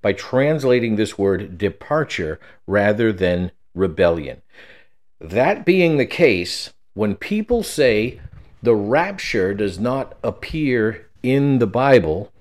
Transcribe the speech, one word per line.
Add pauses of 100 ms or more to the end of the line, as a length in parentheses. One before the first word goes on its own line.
by
translating
this
word
departure (280)
rather
than (240)
rebellion. (800)
That
being
the
case, (220)
when
people
say (420)
the
rapture
does
not
appear (140)
in
the
Bible